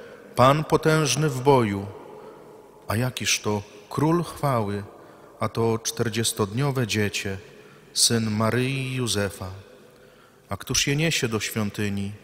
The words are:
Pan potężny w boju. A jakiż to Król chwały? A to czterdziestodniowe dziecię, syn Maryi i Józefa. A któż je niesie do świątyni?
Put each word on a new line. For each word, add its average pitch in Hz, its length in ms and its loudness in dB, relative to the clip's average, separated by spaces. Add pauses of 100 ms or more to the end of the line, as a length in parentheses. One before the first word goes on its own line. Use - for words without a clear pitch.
(360)
Pan 139 280 6
potężny 156 680 2
w 127 120 -4
boju. 117 440 4 (1040)
A 101 80 0
jakiż 117 440 0
to 104 240 -2 (260)
Król 160 340 2
chwały? 104 600 -2 (560)
A 110 100 -2
to 113 300 0
czterdziestodniowe 117 1080 -2
dziecię, 101 500 -2 (560)
syn 110 380 2
Maryi 127 600 0
i 131 40 -6
Józefa. 101 540 -2 (1000)
A 101 80 -4
któż - 300 -2
je 143 80 2
niesie 156 320 0
do 110 120 -2
świątyni? 101 720 -4 (120)